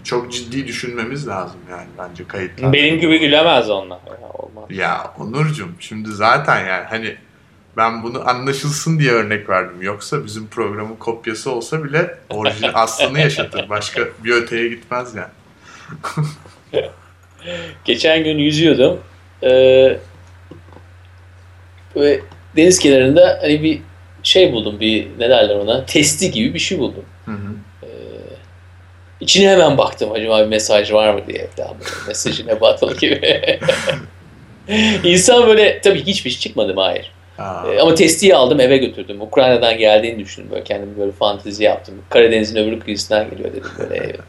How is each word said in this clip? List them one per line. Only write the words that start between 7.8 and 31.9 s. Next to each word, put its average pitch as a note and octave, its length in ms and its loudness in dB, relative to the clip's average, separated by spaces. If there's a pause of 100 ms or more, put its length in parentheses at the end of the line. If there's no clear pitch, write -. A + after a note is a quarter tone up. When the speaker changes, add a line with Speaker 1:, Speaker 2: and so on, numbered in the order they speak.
Speaker 1:
bunu A#2 260 -6
anlaşılsın C#3 680 -2
diye C3+ 120 4
örnek G#2+ 380 0
verdim. F2+ 320 -2
Yoksa G#2+ 440 -8
bizim G#2+ 220 -12
programın G#2+ 480 -8
kopyası A2+ 560 -8
olsa B2+ 320 -6
bile D#3 320 -2 (140)
orijin-, G#2+ 420 -4
Speaker 2:
<laughs> - 20 -10
Speaker 1:
aslını C3+ 460 0
yaşatır. D3 500 -2
Başka G#2 320 -6 (220)
bir A#2 80 -2
öteye A#2 380 0
gitmez A#2+ 460 -10
yani. F#2+ 160 -12 (1400)
<laughs> - 160 -4 (960)
Speaker 2:
Geçen D#3+ 380 2
gün D#3 140 -2
yüzüyordum. D3 640 2 (440)
Ee, C3 540 6 (2000)
ve C#3+ 240 2 (360)
deniz F3 240 6
kenarında D3 600 6
hani D3+ 220 0
bir D#3 180 -2 (420)
şey F3+ 300 4
buldum, G#2+ 260 -4
bir G#2+ 280 -2 (120)
ne A#2+ 100 0
derler G#2+ 260 4
ona, A2 300 -2
testi - 460 0
gibi B2 220 -2
bir E3 60 -8
şey F3+ 200 -4
buldum. G2+ 260 -6 (200)
Speaker 1:
Hı A2+ 60 -10
hı. G#2+ 40 -8 (480)
Speaker 2:
Ee, C#2+ 40 -18 (1300)
içine G3 300 4
hemen D#3+ 280 6
baktım, A2 340 -2
acaba A2 320 2
bir G#2+ 60 2
mesaj G#2+ 440 2
var G#2+ 200 4
mı G2 140 -2
diye. - 200 -8 (100)
Daha - 120 -8
böyle - 380 -14